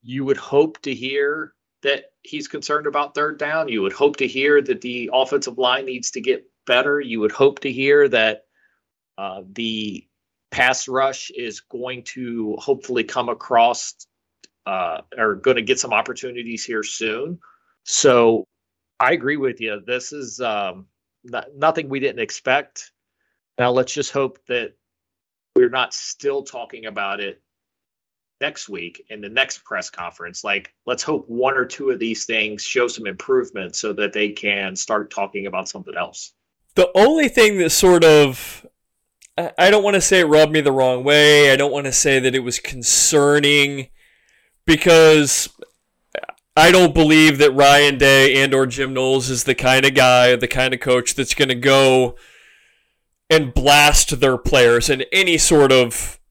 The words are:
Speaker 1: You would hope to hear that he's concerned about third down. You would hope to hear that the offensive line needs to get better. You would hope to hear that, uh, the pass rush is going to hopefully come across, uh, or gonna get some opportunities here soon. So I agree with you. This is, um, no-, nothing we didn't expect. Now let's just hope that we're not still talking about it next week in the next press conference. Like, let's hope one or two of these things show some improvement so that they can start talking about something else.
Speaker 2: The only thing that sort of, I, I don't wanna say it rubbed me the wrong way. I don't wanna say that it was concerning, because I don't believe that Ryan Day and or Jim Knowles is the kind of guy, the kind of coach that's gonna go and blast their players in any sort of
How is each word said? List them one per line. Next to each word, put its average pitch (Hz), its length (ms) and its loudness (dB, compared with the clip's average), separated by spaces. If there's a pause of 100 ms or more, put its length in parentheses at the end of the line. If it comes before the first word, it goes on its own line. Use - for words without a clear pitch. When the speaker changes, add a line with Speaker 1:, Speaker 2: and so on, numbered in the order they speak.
Speaker 1:
You 131 220 -10
would 135 120 -2
hope 151 460 0
to 139 100 -8
hear 143 600 -6 (280)
that 143 240 -4 (160)
he's 147 260 -14
concerned 151 380 -8
about 147 300 -6
third 147 240 -6
down. 151 280 -6
You 113 140 -6
would 98 120 -4
hope 143 240 0
to 135 100 -2
hear 143 340 0
that 131 200 -6
the 123 300 -10
offensive 131 460 -4
line 127 280 -2
needs 127 260 -10
to 127 100 -12
get 123 260 -4 (180)
better. 139 340 0
You 117 200 -8
would 107 120 -2
hope 143 300 0
to 139 100 -8
hear 139 380 2
that, 110 360 -2 (720)
uh, 98 240 -12 (120)
the 110 540 -10 (440)
pass 127 360 -2
rush 131 440 -4
is 113 300 -12
going 123 420 -14
to 117 560 -10
hopefully 131 440 -6
come 120 260 -6
across, 117 680 -2 (720)
uh, 90 360 -6 (160)
or 107 180 -2
gonna 120 260 0
get 127 180 -2
some 120 140 -6
opportunities 117 680 -8
here 110 200 -8
soon. 120 560 -10 (440)
So 120 640 2 (540)
I 127 140 0
agree 143 240 -6
with 127 220 -6
you. 107 280 -10
This 127 260 -8
is, 131 260 -16
um, 101 460 -8 (380)
no-, 120 180 -12 (140)
nothing 156 340 -4
we 135 100 -8
didn't 127 220 -6
expect. - 680 -6 (680)
Now 120 140 -2
let's 127 220 -2
just 143 180 -8
hope 135 260 -6 (100)
that 120 260 -8 (840)
we're 127 140 2
not 127 240 -4
still 139 500 -8
talking 117 420 -18
about 101 340 -8
it 98 220 -12 (1000)
next 151 300 -10
week 87 400 -16
in 107 120 -18
the 101 80 -16
next 131 340 -6
press 95 260 -10
conference. 87 540 -14
Like, 98 300 -6 (120)
let's 123 180 -6
hope 156 240 -6
one 123 280 -4
or 127 100 -2
two 135 260 -6
of 117 80 -6
these 113 260 -8
things 107 380 -6
show 123 240 -2
some 117 180 -12
improvement 98 720 -6
so 107 180 -8
that 101 200 -6
they 104 160 -2
can 101 460 -8
start 104 360 -6
talking 98 340 -10
about 92 240 -10
something - 260 -18
else. - 380 -12 (420)
Speaker 2:
The - 200 4
only 277 320 4
thing 214 300 4
that 165 140 0
sort 175 320 6
of, 147 600 4 (720)
I, 165 200 -6
I 180 120 4
don't 208 140 4
wanna 202 180 0
say 185 200 2
it 170 40 4
rubbed 151 280 4
me 156 80 2
the 143 100 2
wrong 127 320 0
way. 147 480 6
I 135 40 6
don't 139 180 0
wanna 139 180 -4
say 135 280 0
that 127 140 0
it 135 60 -2
was 120 200 -8
concerning, 143 1300 0 (760)
because 156 840 4 (1040)
I 165 160 6
don't 180 220 6
believe 156 440 6
that 143 140 6
Ryan 143 460 6
Day 135 440 4
and 135 120 2
or 135 120 2
Jim 135 280 -6
Knowles 131 360 -2
is 123 140 -4
the 131 120 0
kind 131 300 2
of 139 80 2
guy, 127 420 6
the 120 120 -6
kind 131 260 -2
of 123 60 -8
coach 127 340 0
that's 131 200 -4
gonna 135 220 -2
go 131 600 2 (1120)
and 151 240 0
blast 147 640 4
their 131 180 2
players 120 520 2
in 135 240 -2
any 180 240 0
sort 143 340 4
of 127 480 0 (100)